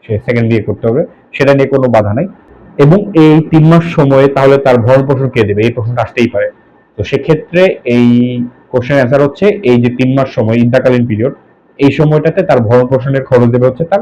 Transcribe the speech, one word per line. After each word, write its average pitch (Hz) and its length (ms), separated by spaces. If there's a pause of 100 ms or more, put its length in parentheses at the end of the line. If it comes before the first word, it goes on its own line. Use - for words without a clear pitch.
সে 107 220
সেকেন্ড 117 240
বিয়ে 113 140
করতে 104 240
পারবে, 131 180 (260)
সেটা 139 220
নিয়ে 139 140
কোনো 135 200
বাধা 107 260
নাই। 151 140 (500)
এবং 165 380
এই 156 260 (100)
তিন 156 160
মাস 165 160
সময়ে 139 440
তাহলে 139 300
তার 131 200
ভরণ 131 300
পোষণ 135 220
কে 120 140
দেবে, 101 200
এই 120 80
প্রশ্নটা 120 300
আসতেই 120 260
পারে। 104 240 (440)
তো 107 80
সেক্ষেত্রে 165 800
এই 120 240 (600)
কোশ্চেন 127 260
অ্যান্সার 139 260
হচ্ছে 147 240
এই 123 380
যে 123 120
তিন 127 220
মাস 135 180
সময়, 110 220
ইদ্দাকালীন 123 500
পিরিয়ড, 117 260 (440)
এই 139 140
সময়টাতে 151 520
তার 135 160
ভরণ 123 280
পোষণের 135 360
খরচ 120 260
দেবে 123 180
হচ্ছে 131 180
তার 196 160